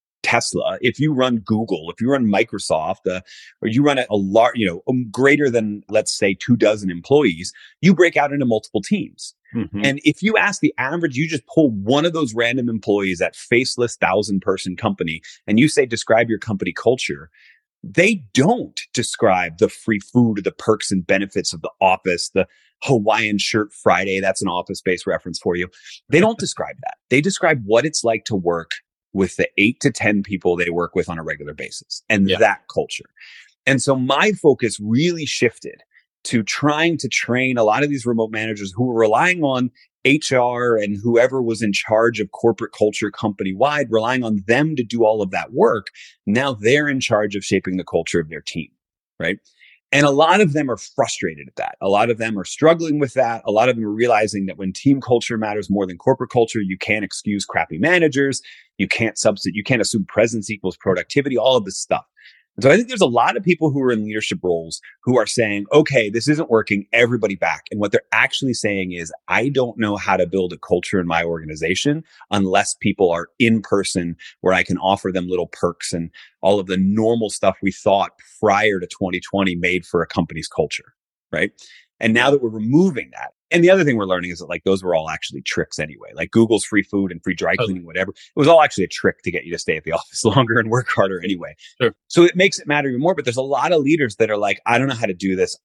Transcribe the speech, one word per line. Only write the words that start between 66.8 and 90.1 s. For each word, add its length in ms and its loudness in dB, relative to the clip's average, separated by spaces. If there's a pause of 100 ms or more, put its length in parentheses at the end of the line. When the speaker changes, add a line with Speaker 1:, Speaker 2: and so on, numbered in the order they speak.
Speaker 1:
everybody 400 2
back." 380 -4
And 80 -6
what 120 -2
they're 100 2 (100)
actually 420 -2
saying 380 -4
is, 200 -10 (160)
"I 220 0
don't 300 -2
know 160 0
how 220 -2
to 100 0
build 260 -2
a 60 -18
culture 400 -2
in 80 -4
my 160 0
organization 800 -4 (260)
unless 460 0
people 340 0
are 200 -4 (100)
in 240 4
person 520 -2 (260)
where 120 2
I 80 2
can 160 -2
offer 340 -2
them 160 -4
little 200 -4
perks 460 -6
and 180 -6 (300)
all 180 4
of 80 -6
the 100 -2
normal 540 0
stuff 320 -2
we 80 0
thought 400 0 (280)
prior 400 2
to 60 -10
twenty 340 -4
twenty 360 -2
made 280 -2
for 200 -2
a 40 -8
company's 400 -4
culture," 460 -4 (380)
right? 200 -2 (480)
And 140 2
now 160 4
that 140 2
we're 60 0
removing 640 0
that, 180 -14 (180)
and 140 4
the 60 8
other 160 6
thing 120 2
we're 80 0
learning 260 -2
is 80 -12
that, 100 -14
like, 160 -8
those 180 2
were 120 0
all 140 0
actually 340 -10
tricks 340 -6
anyway. 380 -10
Like, 160 -6
Google's 340 4
free 160 0
food 300 -2
and 120 -14
free 120 -4
dry 160 -2
Speaker 2:
Totally. 160 -2
Speaker 1:
cleaning, 180 -6
whatever, 260 -6
it 60 -16 (180)
was 120 4
all 140 8
actually 220 0
a 60 -4
trick 320 -4
to 100 -6
get 140 -8
you 60 -10
to 80 -8
stay 180 -4
at 60 -12
the 80 -8
<laughs> 20 -4
office 320 -4